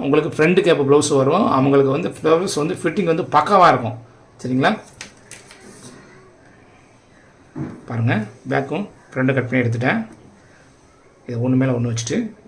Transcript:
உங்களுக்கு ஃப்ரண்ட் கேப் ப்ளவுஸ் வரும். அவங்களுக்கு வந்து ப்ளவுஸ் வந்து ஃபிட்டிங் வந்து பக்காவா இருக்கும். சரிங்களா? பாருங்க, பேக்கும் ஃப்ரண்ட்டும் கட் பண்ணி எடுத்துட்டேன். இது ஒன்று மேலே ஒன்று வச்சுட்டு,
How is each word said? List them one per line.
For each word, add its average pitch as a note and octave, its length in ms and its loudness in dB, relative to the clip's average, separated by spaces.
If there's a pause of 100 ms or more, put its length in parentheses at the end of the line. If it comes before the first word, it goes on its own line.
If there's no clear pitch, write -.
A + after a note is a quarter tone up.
உங்களுக்கு D3+ 320 0
ஃப்ரண்ட் F3 320 2
கேப் D3 220 2
ப்ளவுஸ் D3 300 4
வரும். D3+ 280 2 (100)
அவங்களுக்கு C#3 380 4
வந்து F3+ 140 -4 (100)
ப்ளவுஸ் E3 420 0
வந்து E3+ 200 -2
ஃபிட்டிங் E3 300 -2
வந்து E3 140 -2 (100)
பக்காவா F3 380 4
இருக்கும். A#2 240 -4 (460)
சரிங்களா? C3 280 0 (3250)
பாருங்க, A#2+ 240 -2 (400)
பேக்கும் D3 320 -4 (260)
ஃப்ரண்ட்டும் C3 280 0
கட் A#2 100 -4
பண்ணி B2+ 140 0
எடுத்துட்டேன். A#2+ 360 -2 (1300)
இது A#2 180 -6
ஒன்று C3 180 2
மேலே C3 160 0
ஒன்று A#2 140 -2
வச்சுட்டு, A#2 240 -4 (300)